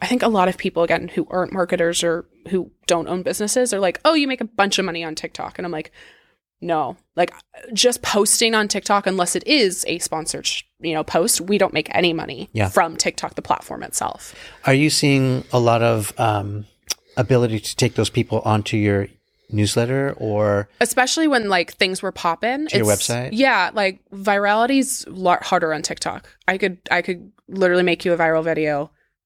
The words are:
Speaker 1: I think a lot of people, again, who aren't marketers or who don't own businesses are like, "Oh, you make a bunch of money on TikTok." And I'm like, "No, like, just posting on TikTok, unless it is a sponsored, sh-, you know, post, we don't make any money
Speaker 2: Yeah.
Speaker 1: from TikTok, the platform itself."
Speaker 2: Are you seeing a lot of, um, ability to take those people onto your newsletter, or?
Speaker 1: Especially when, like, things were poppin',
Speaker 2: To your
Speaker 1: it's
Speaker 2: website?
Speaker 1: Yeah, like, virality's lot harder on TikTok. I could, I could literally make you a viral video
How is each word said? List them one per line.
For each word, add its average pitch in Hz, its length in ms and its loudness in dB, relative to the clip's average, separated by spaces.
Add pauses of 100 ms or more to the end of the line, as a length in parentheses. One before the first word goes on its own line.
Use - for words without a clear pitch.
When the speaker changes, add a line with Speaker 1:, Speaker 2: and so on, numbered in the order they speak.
Speaker 1:
I 180 60 -4
think - 160 2
a - 40 2
lot 190 200 4
of 180 100 -2
people, 175 240 -2
again, 170 240 0
who 170 240 -4
aren't 180 220 -2
marketers 170 500 0
or 170 240 -2 (220)
who 185 240 -2 (160)
don't 170 200 0
own 180 140 -4
businesses 208 500 0
are 202 60 -2
like, 185 260 0
"Oh, 311 100 6
you 294 120 2
make 262 140 -4
a 233 40 -6
bunch 196 360 0
of 190 40 -2
money 170 200 -6
on 156 100 -8
TikTok." - 420 -10
And 185 80 -8
I'm 175 60 -6
like, 160 220 -8 (680)
"No, 160 360 -2 (180)
like, 170 180 0 (400)
just 240 300 2
posting 220 540 2
on 214 100 2
TikTok, 202 400 0
unless 185 300 0
it - 100 -6
is 220 400 2
a 170 140 -4
sponsored, - 480 -6
sh-, - 160 -6 (160)
you 160 140 -4
know, 156 100 -2
post, 180 360 0
we 185 160 2
don't 190 160 2
make - 220 -2
any 175 180 4
money 156 400 -8
Speaker 2:
Yeah. 110 180 0
Speaker 1:
from 170 260 0
TikTok, - 400 -4
the - 40 -6
platform - 440 -6
itself." - 500 -8 (320)
Speaker 2:
Are 135 80 6
you 151 160 4
seeing 135 600 2
a 123 80 4
lot 117 200 4
of, 113 380 0
um, 104 480 -2 (500)
ability 120 440 2
to - 160 -10
take 120 180 0
those 113 160 0
people 110 340 -2
onto 110 320 0
your 101 300 2 (420)
newsletter, 120 720 0
or? 104 500 0 (120)
Speaker 1:
Especially 262 480 2
when, 240 200 0
like, 180 280 0
things 185 260 -2
were 190 80 -4
poppin', 233 560 -2
Speaker 2:
To - 120 0
your 104 140 2
Speaker 1:
it's 98 160 0
Speaker 2:
website? 123 240 -4
Speaker 1:
Yeah, 220 420 2
like, 196 260 -2 (120)
virality's 208 920 0
lot 180 380 0
harder 170 280 0
on 151 100 -4
TikTok. - 460 -8 (200)
I 190 100 0
could, 190 200 -2 (120)
I 175 100 2
could 180 300 -8 (180)
literally 180 340 2
make 175 240 0
you 180 60 2
a 170 40 2
viral 160 260 2
video 156 480 -2 (360)